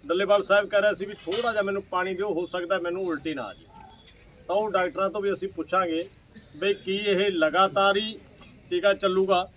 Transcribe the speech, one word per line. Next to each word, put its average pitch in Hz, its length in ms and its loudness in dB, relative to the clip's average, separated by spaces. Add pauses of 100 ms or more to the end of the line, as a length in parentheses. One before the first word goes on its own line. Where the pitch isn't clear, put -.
ਡੱਲੇਵਾਲ 196 400 2
ਸਾਹਿਬ 202 260 2
ਕਹਿ 202 120 2
ਰਿਹਾ 208 120 2
ਸੀ 180 120 -6
ਵੀ 202 100 -12
"ਥੋੜ੍ਹਾ 226 360 -4
ਜਿਹਾ 214 120 0
ਮੈਨੂੰ 196 220 -2
ਪਾਣੀ 185 280 -2
ਦਿਓ, 196 180 -4
ਹੋ 170 140 -2
ਸਕਦਾ 180 340 -2
ਮੈਨੂੰ 175 260 -4
ਉਲਟੀ 156 280 -4
ਨਾ 131 100 -8
ਆ 98 100 -10
ਜਾਏ।" - 920 -20
ਤਾਂ 175 80 -2
ਉਹ 214 160 0
ਡਾਕਟਰਾਂ 185 380 0
ਤੋਂ 202 120 -4
ਵੀ 196 120 0
ਅਸੀਂ 190 180 -6
ਪੁੱਛਾਂਗੇ 170 520 -2 (580)
ਵੀ 196 140 2
ਕੀ 190 300 -4
ਇਹ 196 260 2
ਲਗਾਤਾਰ 190 640 2
ਹੀ 214 200 -4 (520)
ਟੀਕਾ 185 260 4
ਚੱਲੂਗਾ 190 600 2